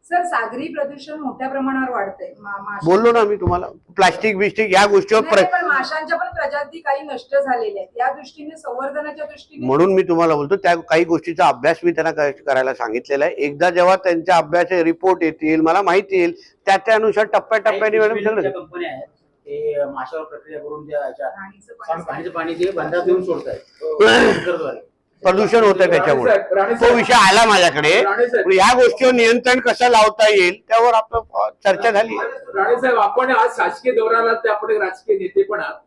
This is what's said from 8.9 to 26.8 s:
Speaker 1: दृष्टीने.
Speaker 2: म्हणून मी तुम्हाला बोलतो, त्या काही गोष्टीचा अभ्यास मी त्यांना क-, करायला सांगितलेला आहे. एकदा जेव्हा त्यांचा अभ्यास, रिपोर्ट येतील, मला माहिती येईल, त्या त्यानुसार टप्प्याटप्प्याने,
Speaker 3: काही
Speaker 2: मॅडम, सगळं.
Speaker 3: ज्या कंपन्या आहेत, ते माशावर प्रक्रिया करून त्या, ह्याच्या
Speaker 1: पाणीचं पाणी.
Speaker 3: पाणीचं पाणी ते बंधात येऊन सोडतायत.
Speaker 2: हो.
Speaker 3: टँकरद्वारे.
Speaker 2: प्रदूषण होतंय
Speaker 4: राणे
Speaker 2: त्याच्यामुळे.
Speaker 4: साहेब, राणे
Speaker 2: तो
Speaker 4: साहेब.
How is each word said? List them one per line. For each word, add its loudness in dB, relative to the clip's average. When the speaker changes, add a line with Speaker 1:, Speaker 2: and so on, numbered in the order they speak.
Speaker 1:
दृष्टीने. -16
Speaker 2:
म्हणून 2
मी 2
तुम्हाला 0
बोलतो, -2
त्या 0
काही 0
गोष्टीचा -2
अभ्यास 0
मी 2
त्यांना -2
क-, -2
करायला 0
सांगितलेला -4
आहे. -4
एकदा -2
जेव्हा 4
त्यांचा 0
अभ्यास, 0
रिपोर्ट 0
येतील, 0
मला 2
माहिती 0
येईल, 0
त्या 2
त्यानुसार 0
टप्प्याटप्प्याने, 0
Speaker 3:
काही 2
Speaker 2:
मॅडम, -2
सगळं. -2
Speaker 3:
ज्या -2
कंपन्या -12
आहेत, -14
ते -4
माशावर -10
प्रक्रिया -16
करून -14
त्या, -6
ह्याच्या -8
Speaker 1:
पाणीचं -18
पाणी. -8
Speaker 3:
पाणीचं -10
पाणी -6
ते -4
बंधात -4
येऊन 0
सोडतायत. -6
Speaker 2:
हो. -4
Speaker 3:
टँकरद्वारे. 0
Speaker 2:
प्रदूषण 2
होतंय 4
Speaker 4:
राणे 2
Speaker 2:
त्याच्यामुळे. 2
Speaker 4:
साहेब, -2
राणे 0
Speaker 2:
तो -4
Speaker 4:
साहेब. 6